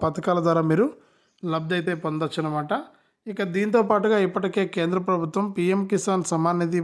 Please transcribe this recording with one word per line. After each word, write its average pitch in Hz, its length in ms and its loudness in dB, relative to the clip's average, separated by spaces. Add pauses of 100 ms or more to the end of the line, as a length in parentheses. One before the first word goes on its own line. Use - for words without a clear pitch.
పథకాల 175 440 0
ద్వారా 165 240 4
మీరు 190 160 4 (560)
లబ్ధి 160 320 -2
అయితే 175 180 -2 (100)
పొందొచ్చు 156 380 -4
అనమాట. 151 300 -2 (560)
ఇక 208 160 -4 (120)
దీంతో 208 240 2 (100)
పాటుగా 214 280 4 (100)
ఇప్పటికే 190 360 0 (120)
కేంద్ర 175 320 0
ప్రభుత్వం 180 380 0 (100)
పీఎం 185 260 2 (100)
కిసాన్ 190 400 0
సమ్మాన్ 170 300 2
నిధి 175 220 0